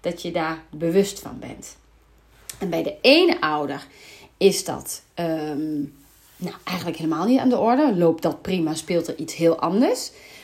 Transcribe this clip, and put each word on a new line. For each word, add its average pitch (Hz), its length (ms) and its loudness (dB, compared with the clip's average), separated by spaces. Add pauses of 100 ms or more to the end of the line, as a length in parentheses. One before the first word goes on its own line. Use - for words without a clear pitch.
dat 175 200 -6
je 175 100 -8
daar 160 380 -4
bewust 170 500 0
van - 200 -14
bent. - 380 -16 (840)
En 190 100 -4
bij 165 140 0
de - 180 -4
ene 320 400 6
ouder 147 460 -4 (500)
is 185 280 2
dat, - 360 -8 (120)
ehm, 156 640 -4 (640)
nou, 180 260 -8
eigenlijk 175 340 -6
helemaal 160 280 -2
niet 254 140 6
aan 262 100 2
de 240 80 2
orde. 247 380 4
Loopt 170 260 4
dat 156 200 -2
prima, 165 320 -2
speelt 165 340 -2
er - 100 -8
iets - 180 -8
heel 165 240 4
anders. 254 520 0 (320)